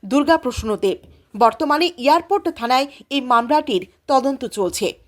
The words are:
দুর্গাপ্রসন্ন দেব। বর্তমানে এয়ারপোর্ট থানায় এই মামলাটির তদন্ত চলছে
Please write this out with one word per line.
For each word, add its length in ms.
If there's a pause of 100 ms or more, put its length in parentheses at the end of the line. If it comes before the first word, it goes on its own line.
দুর্গাপ্রসন্ন 720
দেব। 220 (360)
বর্তমানে 520 (120)
এয়ারপোর্ট 480 (100)
থানায় 300 (240)
এই 160
মামলাটির 560 (240)
তদন্ত 420
চলছে 380 (220)